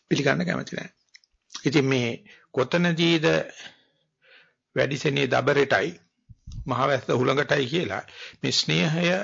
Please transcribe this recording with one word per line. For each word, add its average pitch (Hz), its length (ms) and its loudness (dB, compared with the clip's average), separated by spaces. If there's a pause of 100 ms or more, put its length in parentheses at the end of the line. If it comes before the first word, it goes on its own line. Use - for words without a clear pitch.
පිළිගන්න 139 400 0
කැමති - 320 -4
නැහැ. - 160 -10 (640)
ඉතින් 139 300 0
මේ 131 240 0 (400)
කොතනදීද 170 800 2 (1500)
වැඩිසෙනිය 139 500 0
දබරෙටයි, 135 600 2 (760)
මහවැස්ස 131 480 0
හුළඟටයි 139 560 2
කියලා 123 360 -4 (340)
මේ 131 160 -4
ස්නේහය 165 540 0 (180)